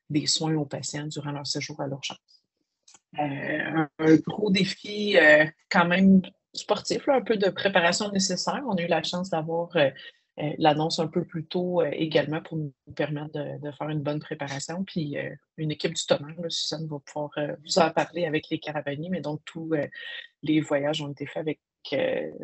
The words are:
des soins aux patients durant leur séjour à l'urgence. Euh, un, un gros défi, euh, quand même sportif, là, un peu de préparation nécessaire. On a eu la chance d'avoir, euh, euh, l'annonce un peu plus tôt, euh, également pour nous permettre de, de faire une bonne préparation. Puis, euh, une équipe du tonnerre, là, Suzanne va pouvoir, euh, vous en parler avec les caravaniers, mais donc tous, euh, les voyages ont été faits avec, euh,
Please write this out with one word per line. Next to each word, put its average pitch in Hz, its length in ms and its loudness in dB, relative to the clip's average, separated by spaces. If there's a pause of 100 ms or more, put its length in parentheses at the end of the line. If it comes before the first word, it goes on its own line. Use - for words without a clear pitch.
des 147 160 0
soins 160 300 0
aux 151 100 0
patients 143 420 -8
durant 147 240 -8
leur 143 160 -8
séjour 147 340 -6
à 143 60 -4
l'urgence. 139 320 -8 (1000)
Euh, - 20 0
un, 147 680 -2 (100)
un 156 180 8
gros 208 320 0
défi, 208 680 2
euh, 151 280 10 (240)
quand 175 160 6
même 190 360 8 (320)
sportif, - 520 -2
là, 285 100 4
un 254 60 4
peu 220 160 0
de 196 120 4
préparation 190 600 2
nécessaire. 190 560 0
On 202 80 -2
a 170 60 0
eu 170 60 -2
la 160 160 2
chance 180 260 -4
d'avoir, 165 460 -4
euh, 143 160 4 (480)
euh, 151 180 -2
l'annonce 156 400 2
un 165 80 0
peu 165 180 -2
plus 160 220 -8
tôt, 180 360 -2
euh, 147 120 0
également 151 480 0
pour - 160 -8
nous 147 160 -6 (220)
permettre 151 380 -4
de, 139 300 -8
de 147 80 -8
faire 147 180 -8
une 151 120 -2
bonne 147 180 -2
préparation. 143 640 -8
Puis, 151 320 -6
euh, 139 140 -6 (280)
une 156 140 -4
équipe 165 220 -4
du - 140 -6
tonnerre, 147 340 -2
là, 165 80 -6
Suzanne 160 380 -6
va 151 180 -8
pouvoir, 147 320 -6
euh, 147 260 -4
vous - 140 0
en 160 140 6
parler 165 340 -2
avec 156 240 -2
les 160 80 -4
caravaniers, 151 520 -6
mais 180 120 -2
donc 147 240 -6
tous, 160 300 -4
euh, 143 100 0 (560)
les 156 180 2
voyages 147 440 0
ont 143 80 -8
été 139 160 -10
faits - 100 -10
avec, 156 220 -4 (340)
euh, - 380 -2 (120)